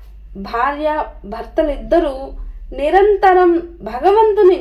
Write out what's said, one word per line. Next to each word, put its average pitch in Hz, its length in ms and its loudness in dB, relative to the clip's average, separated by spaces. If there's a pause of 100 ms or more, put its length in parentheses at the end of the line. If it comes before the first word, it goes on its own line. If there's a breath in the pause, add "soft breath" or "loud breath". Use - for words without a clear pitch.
(360 soft breath)
భార్య 285 680 -4 (200)
భర్తలిద్దరూ 277 920 -2 (600 soft breath)
నిరంతరం 370 800 4 (240)
భగవంతుని 381 800 2